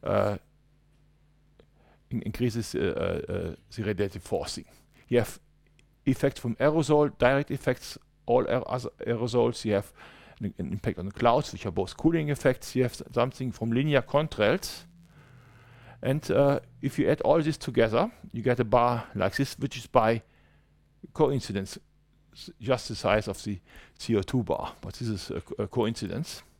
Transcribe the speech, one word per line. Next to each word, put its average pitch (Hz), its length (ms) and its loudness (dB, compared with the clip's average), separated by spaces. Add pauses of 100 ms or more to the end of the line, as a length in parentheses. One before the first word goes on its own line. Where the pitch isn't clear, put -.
uh, 101 340 0 (1700)
in-, 120 120 -4
increases, 113 540 -4
uh, - 40 0
uh, 90 540 -2
uh, 85 220 -6 (200)
the 110 80 -6
radiative 98 380 -2
forcing. - 440 -6 (440)
You 120 100 6
have - 200 -2 (680)
effects 135 340 2
from 117 160 -4
aerosol, 147 640 4
direct 139 340 4
effects, - 460 -4 (280)
all 120 220 4
aer-, 123 200 0
other 127 220 -4 (160)
aerosols. 117 600 0
You 107 80 2
have 101 180 0 (480)
an, 101 180 -6
an 78 140 -4
impact 101 280 -4
on 90 60 -6
the 98 60 -6
clouds, 120 400 2
which 95 140 -12
are 98 60 -2
both 92 260 -4
cooling 160 320 0
effects. - 460 0
You 127 80 4
have 120 100 0
s-, - 100 -14 (100)
something 123 380 0
from 117 200 -4
linear 135 300 4
contrails. 143 840 0 (1160)
And, 135 300 -2
uh, 139 280 4 (220)
if 143 180 -4
you 101 100 4
add - 120 2
all 165 200 4
this 151 160 -2
together, 120 540 2 (200)
you 113 100 -8
get 120 180 2
a 120 60 2
bar 120 500 2
like 98 200 0
this, - 220 -2
which - 200 -8
is 117 100 -14
by 113 340 4 (920)
coincidence 123 640 0 (560)
s-, - 160 -18 (120)
just 123 280 0
the 110 60 -6
size 104 320 2
of 101 160 -8
the 101 160 -6 (380)
C - 180 0
O 98 60 4
two 120 220 -2
bar, - 380 -4
but 92 120 -12
this 123 140 -8
is 104 240 -6
a - 100 -6
co-, - 220 -8
a 107 40 -4
coincidence. 113 760 -4 (160)